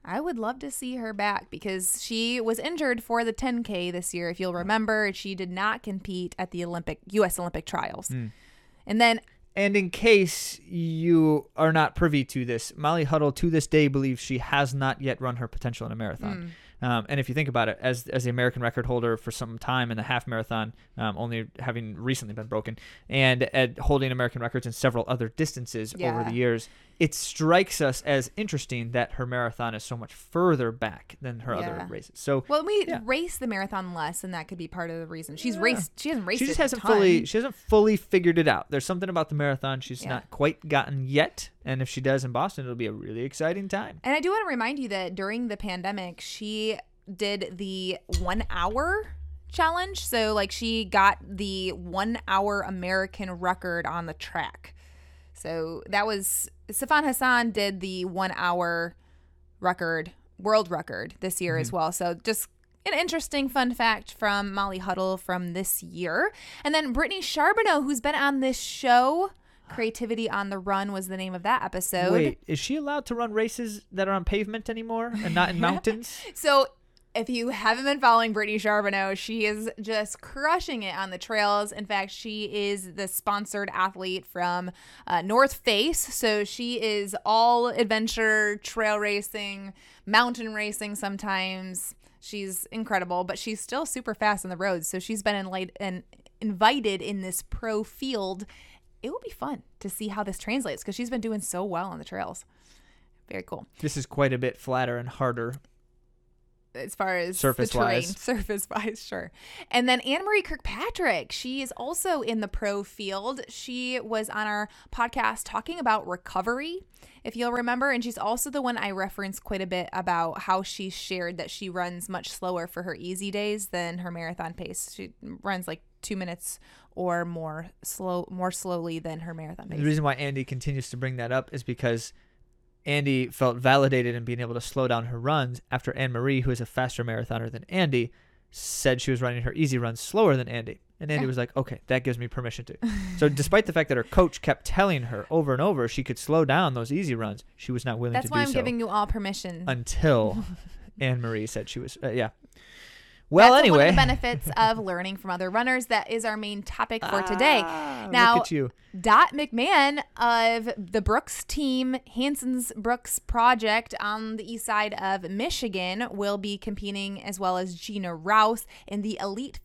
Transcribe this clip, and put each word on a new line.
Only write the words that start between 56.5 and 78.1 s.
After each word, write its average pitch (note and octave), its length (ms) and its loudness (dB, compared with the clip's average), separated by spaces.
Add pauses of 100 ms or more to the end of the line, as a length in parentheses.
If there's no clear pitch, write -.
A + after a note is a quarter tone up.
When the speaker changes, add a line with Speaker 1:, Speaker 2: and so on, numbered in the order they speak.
Speaker 1:
Sifan D4 360 2
Hassan B3 460 2
did G3 300 0
the F#3 240 -4
one F#3 300 -2
hour F3 600 0 (640)
record, E3+ 520 -2 (260)
world G#3 320 2
record B2+ 500 -6
this F#3 220 -4
year E3 160 0
as D#3+ 100 -2
Speaker 2:
Mm-hmm. A#2+ 80 -6
Speaker 1:
well. E3 160 2
So F3 220 -2 (100)
just A3 240 -2 (380)
an G4 80 -2
interesting D#4 540 -2
fun B3 260 0
fact A3+ 400 0
from G3+ 400 0
Molly G3 260 -2
Huddle F#3 380 0
from F3+ 360 -4
this F#3 280 -2
year. F3 520 -2 (300)
And D4 120 0
then D4+ 160 2
Brittany E4 300 0
Charbonneau, F4+ 600 4
who's C4 200 0
been D4 140 0
on C#4 260 2
this C4 180 0
show, C4+ 720 4 (380)
Creativity A3+ 600 -4
on G3+ 200 -2
the G3 100 -6
Run G3 320 -2
was F#3+ 160 -6
the F#3 100 -6
name F#3 160 -6
of F3+ 100 -8
that G3+ 200 2
episode. F#3 480 0
Speaker 2:
Wait, E3+ 340 4
is D#3+ 140 -2
she - 160 -4
allowed D4 320 -4
to A#3+ 80 -4
run A#3 180 -2
races A3 480 -2 (100)
that F#3+ 160 0
are G3 40 0
on F#3+ 140 0
pavement G#3 440 -2
anymore A3+ 440 -4 (100)
and E3+ 100 -2
not F3 160 4
in F3 100 -2
Speaker 1:
<laughs> - 0 -
Speaker 2:
mountains? F#3+ 600 0 (140)
Speaker 1:
So C#4 340 6 (480)
if A3+ 140 -2
you A#3+ 200 0
haven't A3+ 360 2
been C#4 140 2
following A3+ 340 6